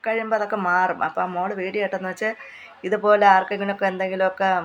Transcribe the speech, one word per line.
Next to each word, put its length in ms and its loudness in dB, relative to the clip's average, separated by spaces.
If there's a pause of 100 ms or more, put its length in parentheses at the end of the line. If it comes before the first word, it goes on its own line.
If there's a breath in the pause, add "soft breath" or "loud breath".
കഴിയുമ്പോൾ 320 0
അതൊക്കെ 200 -2 (120)
മാറും. 360 2
അപ്പോൾ 180 -2
ആ 120 -4
മോള് 180 -2 (100)
വീഡിയോ 220 -2
ഇട്ടെന്ന് 260 -4
വെച്ചാൽ 220 -4 (520 loud breath)
ഇതുപോലെ 380 4 (100)
ആർക്കെങ്കിലുമൊക്കെ 580 -2
എന്തെങ്കിലുമൊക്കെ 580 -2 (140)